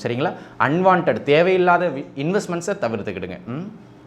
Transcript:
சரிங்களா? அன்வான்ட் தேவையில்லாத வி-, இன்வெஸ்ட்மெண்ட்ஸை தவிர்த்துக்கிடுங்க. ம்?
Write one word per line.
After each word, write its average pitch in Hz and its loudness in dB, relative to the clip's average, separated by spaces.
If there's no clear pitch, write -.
சரிங்களா? 127 -2
அன்வான்ட் 175 4
தேவையில்லாத 180 4
வி-, 151 -10
இன்வெஸ்ட்மெண்ட்ஸை 180 -2
தவிர்த்துக்கிடுங்க. 95 -6
ம்? 180 -8